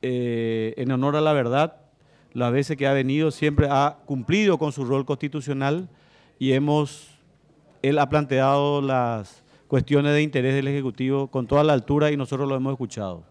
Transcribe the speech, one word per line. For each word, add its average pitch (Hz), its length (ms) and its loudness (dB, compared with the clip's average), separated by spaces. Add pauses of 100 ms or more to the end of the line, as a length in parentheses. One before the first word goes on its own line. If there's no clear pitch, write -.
eh, 117 760 -2
en 127 140 -2
honor 135 240 0
a 151 40 2
la 156 140 4
verdad, 135 420 0 (560)
las 120 200 -2
veces 139 240 0
que 135 100 0
ha 135 60 4
venido 139 400 2
siempre 147 380 0
ha 143 360 2
cumplido 165 500 0
con 151 160 -2
su 139 120 -6
rol 135 200 0
constitucional 143 840 -4 (500)
y 131 140 0
hemos, 147 560 0 (760)
él 143 160 2
ha 139 100 2
planteado 143 720 2
las 123 600 -2 (260)
cuestiones 143 440 2
de 151 100 2
interés 135 320 0
del 135 140 0
Ejecutivo 135 580 -2
con 123 220 -4
toda 143 160 4
la 156 80 4
altura 147 400 2
y 147 40 -2
nosotros 139 320 -4
lo 135 60 -2
hemos 135 180 -2
escuchado. 98 580 -8